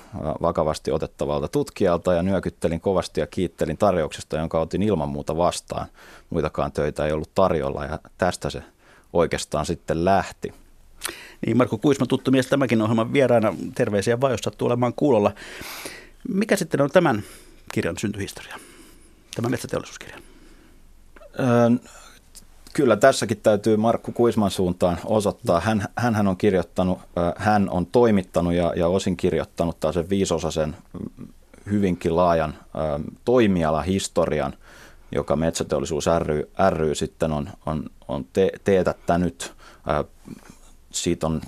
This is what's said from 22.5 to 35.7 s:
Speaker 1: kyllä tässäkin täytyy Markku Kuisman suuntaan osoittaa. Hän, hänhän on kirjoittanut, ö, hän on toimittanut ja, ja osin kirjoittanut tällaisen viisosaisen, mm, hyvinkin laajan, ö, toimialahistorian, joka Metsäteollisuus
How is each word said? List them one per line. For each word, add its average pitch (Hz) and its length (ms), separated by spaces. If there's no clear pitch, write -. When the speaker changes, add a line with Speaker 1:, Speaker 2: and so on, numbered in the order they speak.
Speaker 1:
kyllä 123 240
tässäkin 120 400
täytyy 107 400
Markku 113 340
Kuisman 110 400
suuntaan 90 540
osoittaa. 98 540
Hän, 101 260
hänhän 107 300
on 92 100
kirjoittanut, 92 640
ö, 85 380
hän 104 320
on 87 160
toimittanut 95 680
ja, 87 220
ja 87 120
osin 92 300
kirjoittanut 82 640
tällaisen 80 300
viisosaisen, 82 640
mm, - 340
hyvinkin 90 440
laajan, 82 440
ö, 76 400
toimialahistorian, 85 1300
joka 71 240
Metsäteollisuus 78 720